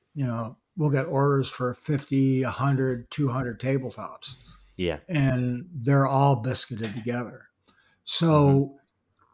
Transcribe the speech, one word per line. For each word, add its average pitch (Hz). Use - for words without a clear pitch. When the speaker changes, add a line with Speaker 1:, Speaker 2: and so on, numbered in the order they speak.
Speaker 1:
you 139
know, 117
we'll 151
get 135
orders 139
for 123
fifty, 135
a 127
hundred, 131
two 143
hundred 123
tabletops. 127
Speaker 2:
Yeah. 85
Speaker 1:
And 127
they're 135
all 135
biscuited 110
together. 120
So 143